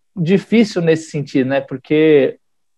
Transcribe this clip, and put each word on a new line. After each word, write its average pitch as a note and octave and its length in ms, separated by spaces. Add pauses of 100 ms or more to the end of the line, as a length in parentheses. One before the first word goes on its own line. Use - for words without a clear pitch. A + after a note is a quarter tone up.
(160)
difícil G3 640
nesse D#3+ 280
sentido, C3+ 380
né? C#3 120
Porque D3 800 (400)